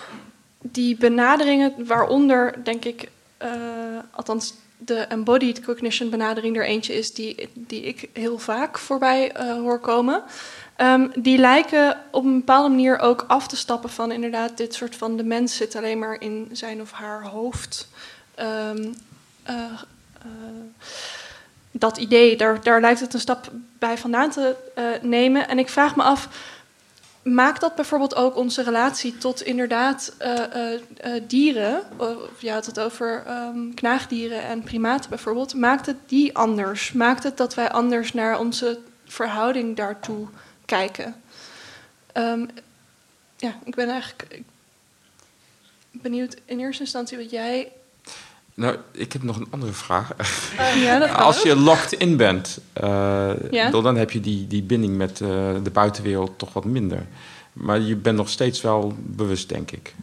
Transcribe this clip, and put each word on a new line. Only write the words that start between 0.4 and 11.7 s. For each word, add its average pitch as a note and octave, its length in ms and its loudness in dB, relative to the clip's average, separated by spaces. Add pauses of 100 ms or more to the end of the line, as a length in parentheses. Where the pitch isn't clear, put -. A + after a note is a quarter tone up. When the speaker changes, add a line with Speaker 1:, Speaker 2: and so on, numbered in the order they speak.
Speaker 1:
die A#3+ 360 -2
benaderingen, C#4 760 4 (120)
waaronder, B3 800 4
denk A#3 220 -4
ik, A#3 240 -8 (280)
eh, A#3+ 120 -8 (640)
althans - 420 -6 (240)
de A#3 180 -4
embodied A#3 680 0
cognition A#3+ 460 -4
benadering A3 480 -2
er A3 80 0
eentje G#3+ 280 -2
is A3 200 -4
die, - 400 -10
die A#3 280 -12
ik - 320 -10
heel A#3 240 -4
vaak A#3 400 -4
voorbij, C4 540 2
eh, A#3+ 220 -4
hoor A#3+ 260 -2
komen. A#3+ 440 2 (520)
Ehm, C4 400 6
die B3+ 220 4
lijken C#4+ 600 6 (140)